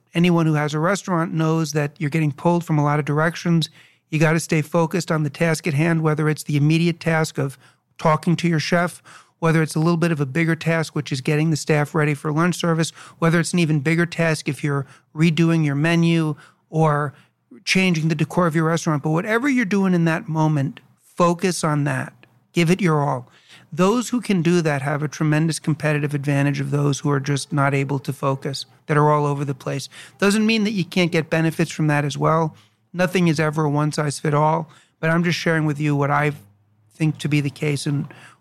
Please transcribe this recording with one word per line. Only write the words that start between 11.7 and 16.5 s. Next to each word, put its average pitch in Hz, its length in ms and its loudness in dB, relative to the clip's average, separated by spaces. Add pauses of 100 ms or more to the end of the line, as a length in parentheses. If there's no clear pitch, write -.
ready 151 200 2
for 151 180 -4
lunch 165 240 0
service, 165 360 -2 (280)
whether 165 180 2
it's 165 140 0
an 175 80 0
even 156 220 2
bigger 165 240 2
task 165 420 -2
if 139 160 -6
you're 143 220 -4 (280)
redoing 165 520 2
your 143 100 0
menu 165 600 2 (320)